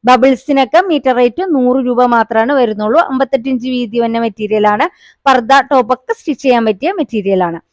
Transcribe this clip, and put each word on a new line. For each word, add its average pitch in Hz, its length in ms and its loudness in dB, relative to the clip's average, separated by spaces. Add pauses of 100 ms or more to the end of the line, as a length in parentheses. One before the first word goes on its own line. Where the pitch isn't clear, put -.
ബബിൾസിനൊക്കെ 262 760 2
മീറ്റർ 277 340 0
റേറ്റ് 302 380 0
നൂറ് 254 320 0
രൂപ 247 180 0
മാത്രമാണ് 233 480 0
വരുന്നുള്ളൂ. 220 480 0
അമ്പത്തെട്ട് 262 480 -2
ഇഞ്ച് 254 200 -4
വീതി 240 300 -4
വന്ന 233 200 -2
മെറ്റീരിയൽ 214 480 -2
ആണ്. 220 500 -2 (100)
പർദ്ദ 254 260 2 (180)
ടോപ്പൊക്കെ 254 420 -2
സ്റ്റിച്ച് - 300 -8
ചെയ്യാൻ 240 220 2
പറ്റിയ 220 280 -2
മെറ്റീരിയൽ 196 520 -2
ആണ്. 165 160 -6 (120)